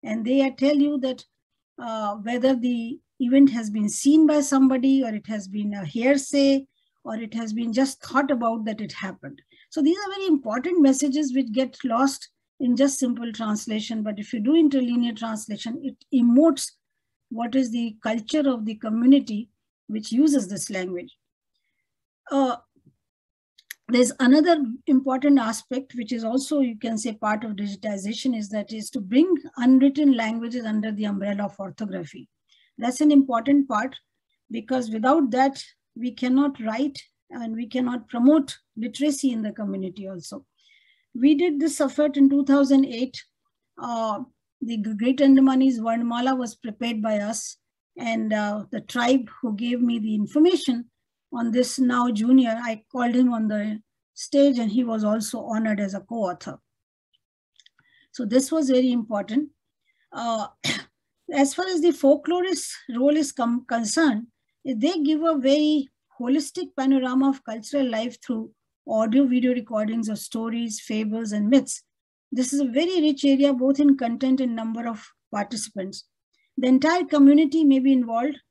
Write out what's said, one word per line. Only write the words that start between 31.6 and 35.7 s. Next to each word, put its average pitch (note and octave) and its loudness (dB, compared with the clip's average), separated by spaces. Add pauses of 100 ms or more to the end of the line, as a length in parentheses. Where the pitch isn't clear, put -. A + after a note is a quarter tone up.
orthography. F#3 -10 (520)
That's B3 -2
an D4+ 6
important C4+ 4
part, A#3 -4 (560)
because A#3 -4
without B3+ 2
that, C4+ 0 (340)